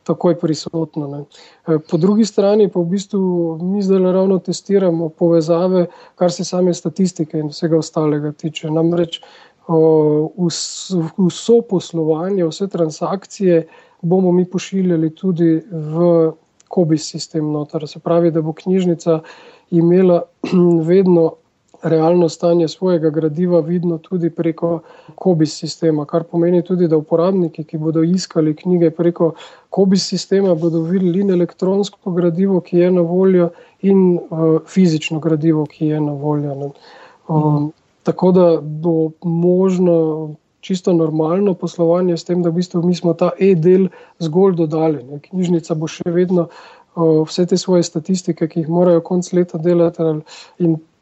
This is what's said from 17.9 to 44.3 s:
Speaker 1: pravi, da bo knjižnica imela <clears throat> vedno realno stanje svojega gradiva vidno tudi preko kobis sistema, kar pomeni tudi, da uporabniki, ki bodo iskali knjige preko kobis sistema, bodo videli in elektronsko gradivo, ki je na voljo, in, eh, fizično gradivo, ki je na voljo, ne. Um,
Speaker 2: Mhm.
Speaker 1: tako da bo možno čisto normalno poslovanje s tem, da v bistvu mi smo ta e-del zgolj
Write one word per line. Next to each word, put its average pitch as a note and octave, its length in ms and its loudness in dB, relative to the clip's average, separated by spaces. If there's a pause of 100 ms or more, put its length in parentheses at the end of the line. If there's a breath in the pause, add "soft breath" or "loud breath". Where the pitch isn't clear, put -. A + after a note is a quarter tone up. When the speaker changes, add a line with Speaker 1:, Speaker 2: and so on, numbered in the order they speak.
Speaker 1:
pravi, E3+ 320 2
da D#3+ 100 -2
bo D#3 140 -4
knjižnica F3 680 0 (480 loud breath)
imela F3 540 4 (200)
<clears throat> F3 420 2
vedno F3 480 4 (480)
realno E3 480 2
stanje E3+ 400 0
svojega E3 420 -2
gradiva D#3+ 500 0
vidno E3+ 380 -2
tudi E3+ 320 -4
preko E3 500 -4 (320 loud breath)
kobis D#3 420 0
sistema, D#3 500 -4
kar E3 200 -4
pomeni E3+ 380 0
tudi, F3+ 240 0
da D#3+ 100 2
uporabniki, E3 680 0
ki D#3+ 140 -10
bodo D#3+ 240 -2
iskali E3 520 0
knjige E3+ 360 0
preko E3+ 420 0 (340 loud breath)
kobis F#3+ 380 2
sistema, F#3+ 500 0
bodo E3 260 -2
videli F3+ 400 0
in G3+ 100 0
elektronsko F#3 840 -2
gradivo, F3 480 0
ki F3 180 -2
je F3+ 120 4
na F3+ 120 2
voljo, F3+ 480 2 (300 loud breath)
in, F#3+ 360 4
eh, E3+ 40 -2 (440)
fizično E3 540 0
gradivo, D#3 480 0
ki - 200 -6
je D3+ 140 -2
na D3 140 -4
voljo, D3 400 -4
ne. C#3 160 -10 (560 loud breath)
Um, D3+ 280 0
Speaker 2:
Mhm. D3 120 -2 (400)
Speaker 1:
tako F3 240 0
da F3+ 160 4 (120)
bo D#3 520 -2 (100)
možno F3+ 720 0 (640)
čisto F#3+ 340 -4
normalno D#3+ 600 0
poslovanje F3 600 0
s D#3+ 100 -8
tem, F3 160 -2
da E3+ 80 0
v E3 60 -2
bistvu F3 280 -4
mi F3+ 120 2
smo E3 200 0
ta F3 220 0
e-del F#3 520 4 (280 loud breath)
zgolj F3+ 400 0